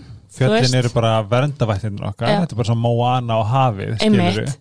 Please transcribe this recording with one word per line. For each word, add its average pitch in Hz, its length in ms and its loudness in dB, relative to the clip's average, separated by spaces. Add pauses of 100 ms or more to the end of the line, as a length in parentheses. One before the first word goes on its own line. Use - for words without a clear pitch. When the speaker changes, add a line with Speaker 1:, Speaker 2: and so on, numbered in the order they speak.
(300)
Speaker 1:
þú - 80 -20
Speaker 2:
Fjöllin 214 240 2
Speaker 1:
veist. 127 140 2
Speaker 2:
eru 123 140 2
bara 113 340 2
verndarvættirnir 110 840 -2
okkar, 110 220 -4
Speaker 1:
Já. 202 120 2
Speaker 2:
þetta 170 100 -2
er 104 40 -10
bara 101 140 -2
svona 117 120 0
Moana 120 520 0
á 110 100 2
hafið, 110 540 0
skilurðu. 190 400 2
Speaker 1:
Einmitt, - 240 -6